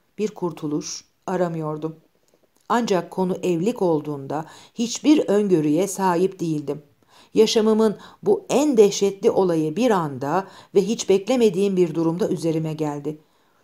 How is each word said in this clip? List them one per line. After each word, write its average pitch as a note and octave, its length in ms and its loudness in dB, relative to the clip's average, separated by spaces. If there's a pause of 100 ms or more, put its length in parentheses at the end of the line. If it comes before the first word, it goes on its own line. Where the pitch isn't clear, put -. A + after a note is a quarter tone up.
(180)
bir G#3 100 -2
kurtuluş D#3+ 800 -8 (220)
aramıyordum. D#3+ 680 -4 (720)
Ancak G3+ 420 0
konu F#3 320 -2
evlilik F#3 380 0
olduğunda D3 640 -2 (280)
hiçbir A#3+ 540 2
öngörüye F#3 600 2
sahip F#3+ 520 0
değildim. D3+ 420 -4 (520)
Yaşamımın G#3+ 640 4 (260)
bu - 260 0
en C4 280 2
dehşetli G3 540 4
olayı D#3+ 440 0
bir A#3 160 2
anda D#3 560 -2 (280)
ve G3 60 4
hiç A3 280 -2
beklemediğim G3 680 2
bir E3+ 180 0
durumda E3 340 -2
üzerime D#3 440 -4
geldi. D3+ 440 -6 (460)